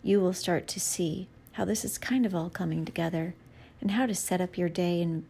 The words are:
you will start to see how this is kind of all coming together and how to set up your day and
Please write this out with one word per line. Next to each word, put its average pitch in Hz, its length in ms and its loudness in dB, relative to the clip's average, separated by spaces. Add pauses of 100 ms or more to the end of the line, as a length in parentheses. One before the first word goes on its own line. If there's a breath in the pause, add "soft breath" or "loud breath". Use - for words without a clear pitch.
you 202 160 6
will 185 140 4
start 175 340 0
to - 120 -6
see 175 500 -2 (240)
how 202 100 -2
this 214 220 0
is - 120 -4
kind 247 280 2
of 185 100 0
all 170 140 0
coming 160 340 -2
together 165 500 -2 (460 loud breath)
and 196 120 0
how 247 160 2
to 208 80 0
set 180 260 0
up 180 160 -2
your 175 120 2
day 175 320 2
and 160 280 0